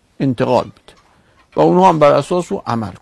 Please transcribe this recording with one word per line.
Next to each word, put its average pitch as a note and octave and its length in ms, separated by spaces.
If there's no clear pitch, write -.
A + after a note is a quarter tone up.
انتقال B2+ 440
بده - 320
و - 40
اونها F3 280
هم E3 100
بر D3 140
اساس E3+ 400
او G3 140
عمل A2+ 360